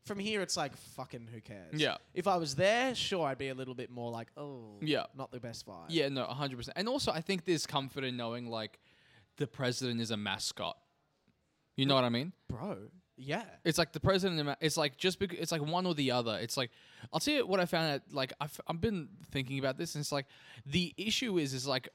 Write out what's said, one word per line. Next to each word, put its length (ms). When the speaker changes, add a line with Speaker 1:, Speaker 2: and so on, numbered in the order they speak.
Speaker 1:
From 120
here, 240
it's 160
like, 180
fucking 520
who 140
cares? 380
Speaker 2:
Yeah. 180
Speaker 1:
If 120
I 120
was 180
there, 400
sure, 320
I'd 100
be 120
a 60
little 200
bit 160
more 180
like, 280
"Oh, 440
Speaker 2:
Yeah. 320
Speaker 1:
not 180
the 80
best 280
vibe." 220
Speaker 2:
Yeah, 200
no, 160
a 80
hundred 240
percent. 200
And 120
also, 220
I 100
think 240
there's 220
comfort 360
in 140
knowing, 320
like, 300
the 100
president 560
is 80
a 80
mascot. 600
You 100
know 100
what 100
I 40
mean? 240
Speaker 1:
Bro, 420
yeah. 280
Speaker 2:
It's 140
like 160
the 60
president, 640
it's 160
like, 200
just 220
bec-, 140
it's 180
like 100
one 240
or 80
the 180
other. 300
It's 160
like, 140
I'll 80
tell 140
you 120
what 140
I 40
found 280
out, 80
like, 280
I've, 260
I've 140
been 280
thinking 280
about 180
this, 180
and 60
it's 100
like, 140
the 320
issue 400
is, 160
is 140
like 280